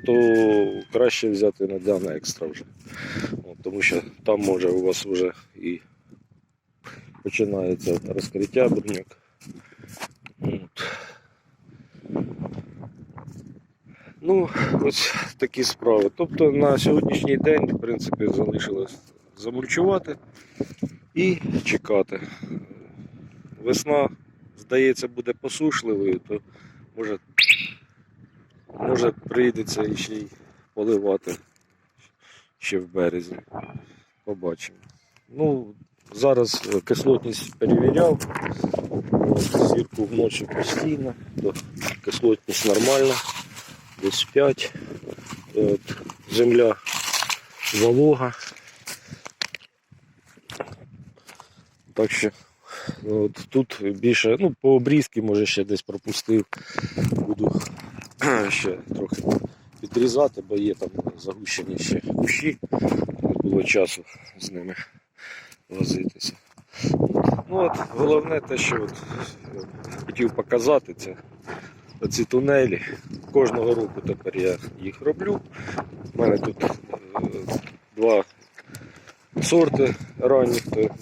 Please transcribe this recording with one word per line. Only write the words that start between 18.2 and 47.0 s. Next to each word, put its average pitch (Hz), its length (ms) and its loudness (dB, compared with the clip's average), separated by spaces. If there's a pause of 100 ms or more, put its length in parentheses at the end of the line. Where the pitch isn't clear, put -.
залишилось 101 640 -2 (380)
замульчувати 139 800 0 (1000)
і 180 240 2 (260)
чекати. 98 560 0 (1400)
Весна, 135 460 2 (500)
здається, 131 500 2
буде 120 240 -4
посушливою, 110 960 -2
то 104 120 -6 (560)
може, 107 220 -6 (1600)
може 120 300 2
прийдеться 110 840 0
ще 107 180 -8
й 104 120 -8 (480)
поливати 101 600 0 (1200)
ще - 200 -4
в 90 140 -6
березні. 87 440 -2 (880)
Побачимо. 90 540 -8 (500)
Ну, 131 460 -2 (400)
зараз, 120 480 2 (120)
е, 95 60 0
кислотність 120 800 0
перевіряв. 127 680 4 (640)
От, - 520 0 (280)
сірку - 340 0
вночі 113 400 0
постійно, 135 720 -4 (280)
то 98 120 -2 (500)
кислотність 107 600 0
нормальна, 131 480 4 (880)
десь 95 300 0
п'ять. 139 420 2 (800)
От, 101 260 2 (520)
земля 117 440 6 (1000)